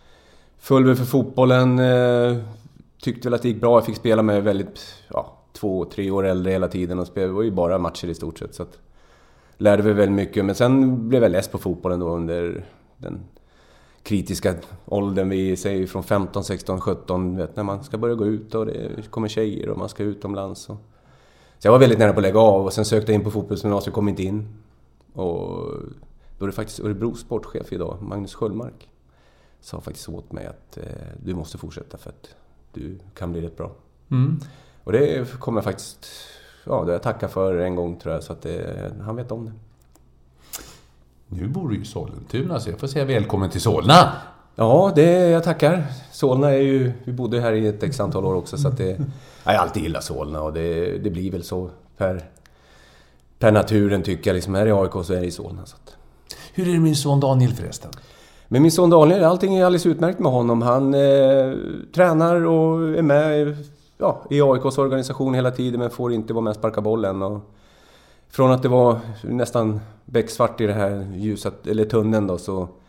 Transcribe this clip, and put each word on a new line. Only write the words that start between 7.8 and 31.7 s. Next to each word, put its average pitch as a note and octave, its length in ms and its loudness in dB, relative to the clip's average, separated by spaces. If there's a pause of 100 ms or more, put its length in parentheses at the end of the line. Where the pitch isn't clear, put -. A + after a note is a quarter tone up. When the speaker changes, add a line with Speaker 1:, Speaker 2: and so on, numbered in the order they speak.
Speaker 1:
i D#2+ 80 -6
stort E2 240 -12
sett, - 160 -16
så F2+ 80 -12
att - 140 -16 (800)
lärde G2+ 260 4
vi G#2+ 100 4
väldigt G2+ 220 4
mycket. G2 300 -2
Men G2 100 0
sen B2+ 540 2
blev B2 140 4
jag G2 80 4
less F#2 160 -2
på - 100 -8
fotbollen F2+ 420 -4
då F2 80 -4
under E2+ 580 -4 (320)
den - 220 -12 (840)
kritiska G2 500 -2 (320)
åldern, G2 440 -2
vi F#2+ 260 -2
säger F#2+ 320 -4
från F#2 160 -8
femton, G2 400 -2
sexton, F#2 380 -6
sjutton, F#2 560 -4
vet, E2+ 180 -8
när G#2+ 80 -6
man G2 200 -6
ska - 140 -10
börja A#2 180 -2
gå G#2+ 100 -2
ut G#2+ 300 -4
och A2 100 -2
det A2+ 240 -8 (200)
kommer A2+ 180 -6
tjejer G#2+ 420 -4
och F#2+ 80 -4
man F#2+ 120 -8
ska - 140 -8
utomlands G2+ 680 -8
och, G#2 60 -12 (840)
så - 80 -4
jag G#2+ 40 6
var B2+ 80 10
väldigt A#2 200 8
nära G#2 140 6
på A2 60 2
att G2+ 40 2
lägga F#2+ 160 4
av G2 260 6
och F#2 80 -4
sen G#2+ 120 -2
sökte G#2+ 260 0
jag G#2+ 80 4
in F#2+ 60 -2
på G#2 60 -4
fotbollsgymnasiet G2+ 560 -4
och F2+ 60 -8
kom G#2 160 0
inte F2+ 140 -4
in. G#2+ 240 -6 (680)
Och E2+ 580 -8 (680)
då G2 80 -8
är - 20 -4
det G2 40 -6
faktiskt A2 280 -10
Örebros A2 400 -6
sportchef - 540 -10
idag, F2 280 -8
Magnus G2+ 340 -10
Sköldmark, A2+ 540 -10 (720)
sa E2 200 -16
faktiskt - 280 -16
åt - 220 -14
mig - 160 -12
att, - 300 -20
eh, - 60 -14 (400)
du F#2 100 -8
måste D#2+ 240 -10
fortsätta - 400 -16